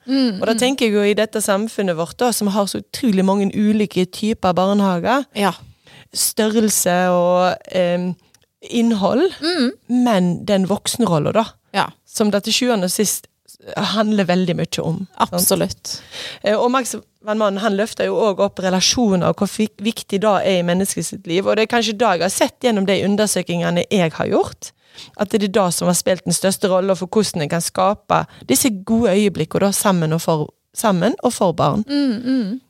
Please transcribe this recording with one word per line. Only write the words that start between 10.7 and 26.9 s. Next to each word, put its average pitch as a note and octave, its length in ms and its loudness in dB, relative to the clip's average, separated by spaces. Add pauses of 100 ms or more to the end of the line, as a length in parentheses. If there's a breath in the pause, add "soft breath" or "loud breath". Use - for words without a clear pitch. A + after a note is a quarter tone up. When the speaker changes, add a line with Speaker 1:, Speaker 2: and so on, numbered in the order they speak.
Speaker 2:
da, A3 120 2 (280)
Speaker 1:
Ja. G3 120 -2 (200)
Speaker 2:
som G#3 260 -2
det G3+ 120 -2
til A3 100 -4
sjuende A#3 320 0
og F#3 60 -4
sist - 360 -4 (480)
handler G#3 500 0
veldig F3 300 0
mye E3 280 -4
om, F3 240 -4 (100)
sant? - 160 -2
Speaker 1:
Absolutt. F3+ 680 -2 (420 loud breath)
Speaker 2:
Eh, G#3 120 2
og A#3 160 0
Max B3+ 240 -2 (260)
van G#3+ 160 -4
Mannen, G3+ 240 0
han G#3+ 160 0
løfter G3+ 280 -2
jo F#3+ 100 -2
også F#3+ 240 0
opp G3+ 200 0
relasjoner F#3 680 2
og E3+ 100 0
hvor G3+ 100 0
fi-, G#3+ 200 -2 (100)
viktig G3+ 440 -4
det - 20 -2
er G3 360 2
i - 40 0
menneskets F3 500 -2 (120)
liv, F3 220 -2
og G#3 100 2
det A3 60 2
er A3+ 140 0
kanskje A3 200 -2
det A#3 100 2
jeg F3+ 140 2
har F3 80 0
sett - 320 0
gjennom G#3+ 240 2
de F#3+ 180 2
undersøkingene F3+ 880 0
jeg F3 220 2
har - 140 -2
gjort, - 440 -2 (460 loud breath)
at G#3 120 -2
det G3+ 140 2
er G#3 40 0
det F#3+ 260 2
som - 140 0
har F3+ 80 4
spilt F#3 300 0
den F3 80 0
største F#3+ 360 0
rollen F#3 260 2